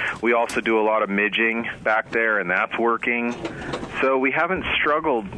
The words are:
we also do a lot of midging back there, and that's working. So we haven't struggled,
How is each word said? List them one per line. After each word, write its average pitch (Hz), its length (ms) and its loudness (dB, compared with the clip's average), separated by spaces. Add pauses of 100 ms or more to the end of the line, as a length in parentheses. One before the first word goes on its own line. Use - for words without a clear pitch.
(220)
we 120 120 4
also 117 280 0
do 110 180 2
a 107 40 2
lot 110 180 4
of 104 80 0
midging 110 580 0 (160)
back 113 280 0
there, 113 280 2
and 87 100 -4
that's 98 280 0
working. 120 560 0 (680)
So 135 160 4
we 131 140 2
haven't 160 340 0 (100)
struggled, 147 500 2 (120)